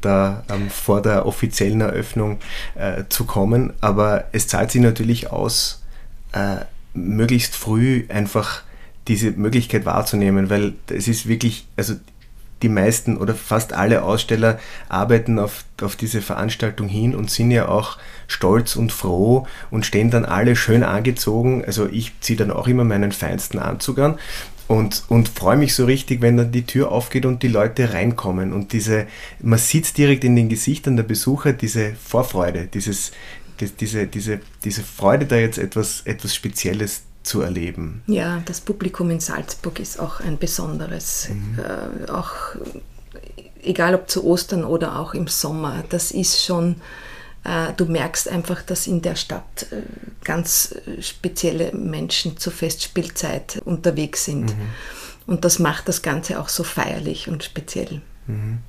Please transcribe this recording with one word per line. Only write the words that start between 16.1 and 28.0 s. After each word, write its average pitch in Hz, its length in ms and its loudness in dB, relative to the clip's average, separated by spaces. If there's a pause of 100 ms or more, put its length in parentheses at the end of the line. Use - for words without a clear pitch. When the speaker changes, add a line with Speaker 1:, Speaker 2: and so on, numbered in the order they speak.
Speaker 1:
Veranstaltung 110 640 -2
hin 107 300 2
und 104 120 -2
sind 117 220 4
ja 117 160 6
auch - 320 0 (300)
stolz 107 480 2
und 117 160 2
froh 107 560 4 (240)
und 110 120 0
stehen 110 280 4
dann 117 120 4
alle 113 300 4
schön 117 300 6
angezogen. 117 800 2
Also 104 240 0
ich 117 320 -4
ziehe 113 160 0
dann 101 160 2
auch - 160 0
immer 123 160 6
meinen 101 260 4
feinsten 92 480 -4
Anzug - 400 -2
an 151 180 4 (520)
und, 107 400 2
und 117 200 6
freue 101 280 4
mich 139 180 4
so 127 120 4
richtig, 131 340 2
wenn 120 160 6
dann 117 160 4
die 123 120 0
Tür 131 280 0
aufgeht 120 340 0
und 127 160 0
die 131 60 4
Leute 113 460 2
reinkommen. 95 580 0